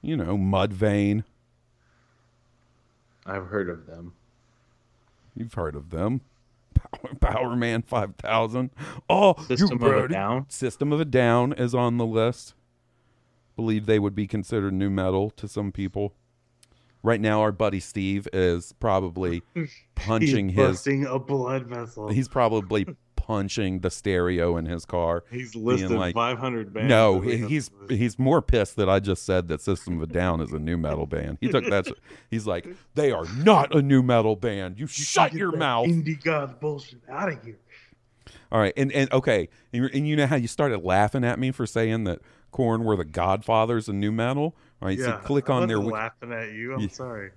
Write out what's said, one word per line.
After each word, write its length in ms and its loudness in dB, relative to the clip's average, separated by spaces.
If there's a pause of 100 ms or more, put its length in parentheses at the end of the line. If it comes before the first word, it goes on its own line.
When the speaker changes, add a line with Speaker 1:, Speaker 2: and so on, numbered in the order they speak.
Speaker 1:
You 160 -4
know, 180 -2
Mudvayne. 880 2 (2000)
Speaker 2:
I've 180 -8
heard 240 -4
of 160 -12
them. 280 -18 (1200)
Speaker 1:
You've 180 -12
heard 220 -4
of 160 -12
them. 300 -2 (520)
Power, 400 -2 (200)
Power 220 -2
Man 280 0
five 320 -2
thousand. 560 0 (360)
Oh, 280 6 (120)
Speaker 2:
System 220 4
Speaker 1:
you 60 -2
Speaker 2:
of 80 0 (100)
a 80 4
Speaker 1:
ready? 140 -2
Speaker 2:
Down? 340 -2
Speaker 1:
System 420 -2
of 80 0
a 60 0
Down 480 4
is 220 -2
on 220 2
the 100 0
list. 480 -2 (1000)
Believe 300 0
they 140 6
would 160 0
be 100 0
considered 480 -2
nu 160 0
metal 420 2
to 160 -14
some 240 -6
people. 440 -4 (880)
Right 180 2
now, 200 4
our 100 4
buddy 280 0
Steve 540 -4
is 460 2
probably 680 0
Speaker 2:
<laughs> 60 -20
He's 180 -6 (220)
Speaker 1:
punching 560 2
his 180 4 (100)
Speaker 2:
busting 280 0
a 140 -2
blood 480 -4
vessel. 420 -10
Speaker 1:
He's 180 0
probably 600 0 (140)
Speaker 2:
<laughs> 140 -20
Speaker 1:
punching 640 -2
the 100 0
stereo 680 0
in 80 -4
his 200 -8
car, 460 -2
Speaker 2:
He's 220 -10
Speaker 1:
being 120 -8
Speaker 2:
listed 260 2
Speaker 1:
like, 240 0
Speaker 2:
five 220 0
hundred 360 -6
bands 160 -2
Speaker 1:
No, 260 6
Speaker 2:
that 100 2
we 80 -2
Speaker 1:
he, 60 -2
Speaker 2:
have 100 -4
Speaker 1:
he's, 200 -2
Speaker 2:
to 120 -20
list. 100 -8
Speaker 1:
he's 280 -2
more 220 4
pissed 340 0
that 140 2
I 100 6
just 260 -2
said 220 0
that 140 -4
System 360 -4
of 120 -4
a 40 -12
Down 280 0
is 120 -6
a 60 -4
nu 180 -2
metal 300 -2
band. 340 -6
He 80 -2
took 160 0
that. 220 0 (220)
Speaker 2:
<laughs> 220 -20
Speaker 1:
He's 160 -4
like, 200 -6 (280)
"They 160 2
are 140 -2 (120)
not 380 6
a 60 6
nu 220 6
metal 320 4
band. 420 -6
You 60 -8
Speaker 2:
You 40 -8
Speaker 1:
shut 440 0
Speaker 2:
get 80 -8
Speaker 1:
your 120 0
Speaker 2:
that 60 -2
Speaker 1:
mouth." 300 2
Speaker 2:
indie 360 0
god 360 -2
bullshit 500 -8
outta 340 -4
here. 140 -16 (920)
Speaker 1:
All 80 2
right, 180 2
and, 140 0
and 200 0
okay, 380 2 (240)
and, 200 0
and 140 0
you 80 0
know 120 2
how 80 2
you 120 0
started 360 -2
laughing 400 2
at 160 0
me 120 0
for 140 -4
saying 400 0
that 140 -4 (320)
Korn 320 0
were 140 2
the 80 0
godfathers 840 0
of 80 -4
nu 160 0
metal? 440 -2 (260)
All 60 -4
right, 100 -2
so 120 -2
Speaker 2:
Yeah, 80 -2
Speaker 1:
click 320 -2
Speaker 2:
I 40 4
Speaker 1:
on 140 2
their 120 0
Speaker 2:
wasn't 140 -2
Speaker 1:
wiki- 100 -6
Speaker 2:
laughing 300 -10
at 200 -8
you. 200 -10
I'm 80 -6
Speaker 1:
you, 80 -4
Speaker 2:
sorry. 480 -12